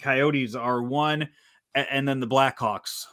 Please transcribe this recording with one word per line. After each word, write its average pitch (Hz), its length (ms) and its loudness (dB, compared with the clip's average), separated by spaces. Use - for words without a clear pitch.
Coyotes 135 520 0
are 123 280 -2
one, 151 480 -2
a-, 139 180 0
and 139 140 0
then 135 140 0
the 127 60 -2
Blackhawks 123 880 0